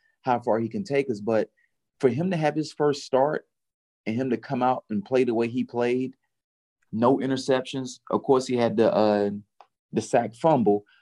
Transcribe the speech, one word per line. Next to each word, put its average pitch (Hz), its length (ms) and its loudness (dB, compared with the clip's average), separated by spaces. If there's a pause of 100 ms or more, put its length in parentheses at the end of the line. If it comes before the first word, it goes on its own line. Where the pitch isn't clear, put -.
(220)
how 123 180 0
far 113 180 0
he 113 100 -2
can 107 160 -6
take 139 240 -2
us." 107 120 -4
But 107 280 0 (520)
for 135 80 4
him 165 240 -2
to 175 40 -2
have 156 180 0
his 156 180 -6
first 147 320 -2
start 135 420 0 (580)
and 110 100 -4
him 131 160 -2
to 117 60 -2
come 127 260 -4
out 127 280 0
and 104 140 -4
play 131 200 2
the 120 100 0
way 117 140 0
he 120 160 -4
played, 123 520 -4 (760)
no 120 260 2
interceptions. 131 800 -4 (100)
Of - 140 -2
course, 131 220 2
he 123 100 -2
had 113 200 0
the, 113 160 4
uh, 104 380 2 (600)
the 110 100 -2
sack 117 320 -2
fumble, 107 500 4 (180)